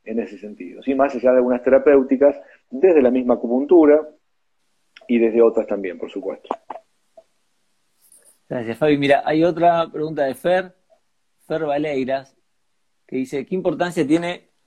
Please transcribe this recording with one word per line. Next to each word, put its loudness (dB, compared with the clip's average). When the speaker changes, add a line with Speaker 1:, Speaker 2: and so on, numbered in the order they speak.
Speaker 1:
en -8
ese -10
sentido, -16
¿sí? -4
Más 0
allá 0
de 4
algunas 0
terapéuticas, 4
desde 4
la 4
misma 0
acupuntura 4
y 0
desde 2
otras 2
también, -8
por -10
supuesto. -12
Speaker 2:
Gracias, -8
Fabi. 2
Mira, 2
hay 0
otra 0
pregunta -6
de -4
Fer, -4
Fer -6
Valeiras, -6
que -10
dice, -6
"¿Qué -8
importancia -2
tiene -2